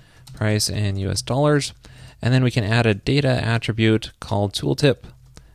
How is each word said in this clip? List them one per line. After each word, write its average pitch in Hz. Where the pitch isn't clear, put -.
price 107
in 98
U 95
S 95
dollars. 143
And 117
then 131
we 123
can 113
add 113
a 107
data 131
attribute 110
called 101
tooltip, 139